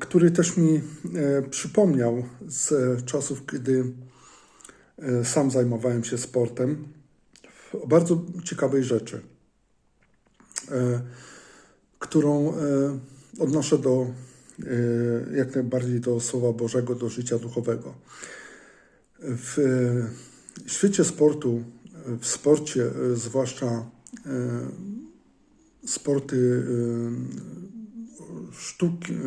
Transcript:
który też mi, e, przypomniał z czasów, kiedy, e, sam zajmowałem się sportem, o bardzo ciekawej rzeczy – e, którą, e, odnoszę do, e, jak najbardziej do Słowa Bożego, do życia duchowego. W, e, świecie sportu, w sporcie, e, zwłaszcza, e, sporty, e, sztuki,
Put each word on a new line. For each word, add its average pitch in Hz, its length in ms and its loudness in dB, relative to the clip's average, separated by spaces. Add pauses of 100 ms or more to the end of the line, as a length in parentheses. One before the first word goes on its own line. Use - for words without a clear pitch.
który 170 300 6
też 175 260 4
mi, 160 240 6 (340)
e, 139 280 2
przypomniał 131 840 2 (240)
z 127 560 0
czasów, 139 420 -4
kiedy, 131 380 0 (1120)
e, 123 260 0
sam 139 260 2
zajmowałem 120 540 2
się 120 140 -4
sportem, 127 680 -2 (960)
o - 40 -12
bardzo 170 380 6 (200)
ciekawej 135 400 0
rzeczy – 110 360 -2 (1500)
e, 123 320 0 (960)
którą, 147 560 2
e, 139 440 0 (400)
odnoszę 147 400 2
do, 127 280 2 (540)
e, 120 760 0
jak 127 180 0
najbardziej 123 460 0
do 120 200 0
Słowa 120 320 0
Bożego, 117 420 -2
do 120 140 -4
życia 120 300 -2
duchowego. 117 560 -4 (1300)
W, 127 380 -6
e, 123 1120 0
świecie 196 340 4
sportu, 123 600 2 (560)
w - 60 -10
sporcie, 143 640 2 (220)
e, 117 40 -2
zwłaszcza, 123 500 -4
e, 117 200 -4 (2000)
sporty, 127 840 0
e, 160 1800 -6
sztuki, - 600 -4 (120)